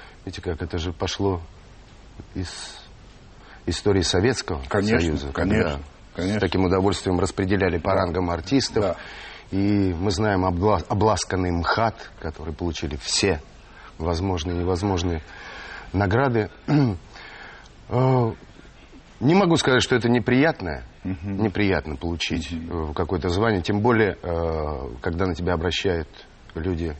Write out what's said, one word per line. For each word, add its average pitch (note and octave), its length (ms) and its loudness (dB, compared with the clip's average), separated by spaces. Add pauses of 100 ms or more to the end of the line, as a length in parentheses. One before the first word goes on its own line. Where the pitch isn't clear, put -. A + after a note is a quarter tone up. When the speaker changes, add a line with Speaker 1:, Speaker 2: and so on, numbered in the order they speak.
(240)
Speaker 1:
видите, - 180 -12
как F2+ 200 -6
это F2 160 -6
же E2+ 140 -6
пошло F#2+ 480 -2 (920)
из F#2 140 -6 (1200)
истории F#2+ 360 2
Советского F#2 640 0
Speaker 2:
Конечно, G#2+ 320 2
Speaker 1:
Союза, D2 320 0
Speaker 2:
конечно, G2 300 2
Speaker 1:
когда D2 180 -2 (340)
Speaker 2:
конечно. G2 240 -2
Speaker 1:
с - 20 0
таким F#2+ 240 2
удовольствием F#2 560 2
распределяли F#2 580 2
по F#2+ 120 -2
Speaker 2:
Да. F#2+ 60 4
Speaker 1:
рангам F2 340 0
артистов. G#2 540 0
Speaker 2:
Да. F2 120 0 (540)
Speaker 1:
И G2 440 2
мы F#2 160 0
знаем F#2+ 360 2
обла-, F2+ 420 2
обласканный F#2+ 640 2
мхат, F#2+ 600 0 (100)
который D#2 340 -8
получили D#2+ 420 -6
все D#2+ 440 0 (580)
возможные E2+ 580 -2
и F2 40 -2
невозможные F2 640 0 (680)
награды. G#2+ 580 2 (160)
<clears throat> C3+ 300 2 (1000)
Э, B2+ 380 2 (880)
не C#3+ 140 4
могу F3+ 220 6
сказать, B2+ 260 4
что - 140 2
это A#2 120 2
неприятно, A#2+ 760 2 (200)
Speaker 2:
Мгм. F#2+ 380 -4
Speaker 1:
неприятно F#2+ 540 0
получить, E2+ 540 -4
Speaker 2:
Мгм. E2 400 -6
Speaker 1:
э, D2+ 40 -6
какое-то F2+ 340 -2
звание, G2+ 320 2
тем G#2 200 -2
более, A2 420 4
э, D#2 800 -4
когда F2+ 240 -2
на F2 80 0
тебя F2 180 -2
обращают E2+ 560 0 (460)
люди E2 460 -4